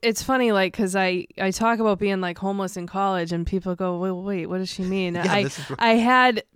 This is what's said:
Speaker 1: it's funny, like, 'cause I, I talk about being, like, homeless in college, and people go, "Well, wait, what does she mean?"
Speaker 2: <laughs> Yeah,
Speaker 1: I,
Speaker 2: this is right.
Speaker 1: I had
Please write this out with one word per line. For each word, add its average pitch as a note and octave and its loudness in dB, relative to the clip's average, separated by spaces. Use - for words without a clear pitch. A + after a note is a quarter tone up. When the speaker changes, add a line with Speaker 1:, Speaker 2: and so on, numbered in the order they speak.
Speaker 1:
it's A3+ 0
funny, B3+ 2
like, F#3+ 2
'cause F#3+ 0
I, F#3 0
I F#3+ 2
talk A3+ 2
about G#3+ 2
being, G3 0
like, F3 -4
homeless G3 -4
in F3 -8
college, F#3 -2
and E3+ -2
people F#3 -2
go, F3+ -2
"Well, F3+ -4
wait, F#3+ -4
what F#3 -4
does F#3 -4
she - -8
mean?" F#3 -2
Speaker 2:
<laughs> F3 -2
Yeah, F#3+ 0
Speaker 1:
I, G3+ 2
Speaker 2:
this C#3+ -6
is C#3 -12
right. C3+ -8
Speaker 1:
I A#3 4
had B3 4